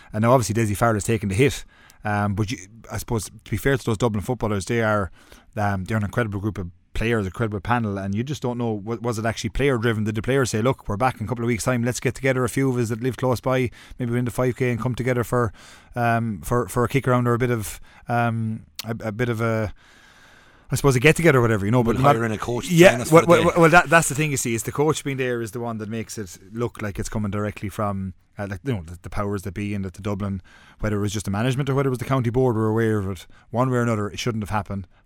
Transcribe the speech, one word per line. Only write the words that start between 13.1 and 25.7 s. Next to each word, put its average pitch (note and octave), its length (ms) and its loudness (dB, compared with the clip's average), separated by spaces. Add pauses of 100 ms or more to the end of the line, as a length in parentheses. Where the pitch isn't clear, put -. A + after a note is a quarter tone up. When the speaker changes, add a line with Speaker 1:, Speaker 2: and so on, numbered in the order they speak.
Speaker 1:
close B2+ 240 0
by, C3 300 0 (260)
maybe A#2+ 140 -4
we're A#2+ 80 0
in B2+ 60 0
the B2 60 -4
five B2+ 240 0
K B2+ 160 0
and A#2 80 -2
come B2+ 140 -2
together B2 300 0
for, A#2+ 280 0 (440)
um, A#2 460 0
for, A#2+ 280 0
for B2 140 0
a A#2 40 2
kick C3 200 -2
around B2 200 4
or A#2+ 60 4
a A#2 60 2
bit B2 100 2
of, A2+ 320 -4 (260)
um, A2+ 600 -2 (180)
a, A2+ 100 -6 (100)
a A2 60 -4
bit A#2 160 -2
of A2+ 140 -2
a, A2 320 0 (960)
I C#3 40 0
suppose, C3+ 200 4
a B2 40 2
get D3+ 160 6
together D#3+ 240 6
or - 20 6
whatever, A2 240 2
you G#2 60 0
know?" B2 100 4
Speaker 2:
We'll A#2 140 2
Speaker 1:
But B2+ 80 0
not C#3+ 120 6
Speaker 2:
hire A#2 100 0
in A2 60 -2
a G#2+ 60 -4
coach A2+ 300 -6
to F3 80 -2
Speaker 1:
Yeah, E3+ 140 10
Speaker 2:
train B2 120 2
us A2+ 100 -4
Speaker 1:
well, D#3+ 120 12
Speaker 2:
for - 20 -4
the E3 60 6
Speaker 1:
well, E3 100 8
Speaker 2:
day. D#3+ 60 4
Speaker 1:
well, E3+ 140 4
well, D#3+ 100 8
that, D#3+ 180 8
that's E3 200 6
the C#3 60 -6
thing, D3+ 160 0
you C3+ 60 -2
see, B2 160 -2
is A2+ 100 -2
the - 80 -8
coach D3 320 0
being C#3 140 -6
there B2 240 -2
is A2+ 100 -6
the B2+ 80 -8
one A#2 200 -6